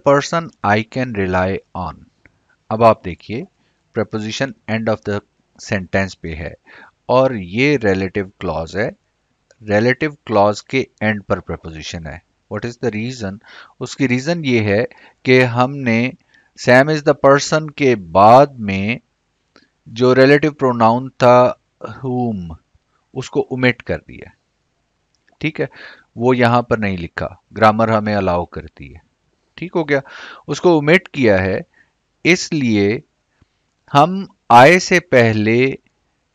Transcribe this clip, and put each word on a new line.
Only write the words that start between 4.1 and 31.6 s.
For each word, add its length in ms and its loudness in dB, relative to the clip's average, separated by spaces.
end 180 -4
of 80 0
the 120 -4
sentence 520 -6
पे 140 -14
है 240 -12
और 260 2
ये 420 -2
relative 640 -4
clause 380 -8
है, 140 -4
relative 600 0
clause 360 0
के 260 -4
end 200 -2
पर 160 -4
preposition 680 -14
है। 160 -16
What 180 -8
is 120 -18
the 120 -4
reason? 440 -10
उसकी 280 -4
reason 380 -2
ये 140 2
है 280 0
कि 140 6
हमने 720 0
Sam 260 4
is 180 -2
the 120 2
person 520 2
के 180 2
बाद 640 4
में 400 -4
जो 240 2
relative 380 4
pronoun 580 0
था 500 4
whom, 500 -6
उसको 260 -8
omit 420 -2
कर 160 -6
दिया। 340 -18
ठीक 180 -6
है, 100 -4
वो 160 2
यहां 300 2
पर 160 -2
नहीं 180 -4
लिखा, 440 -10
ग्रामर 360 2
हमें 260 0
अलाउ 300 -2
करती 480 -16
है। 80 -20
ठीक 180 -12
हो 80 -2
गया, 180 0
उसको 300 2
ओमिट 300 2
किया 300 2
है, 240 -2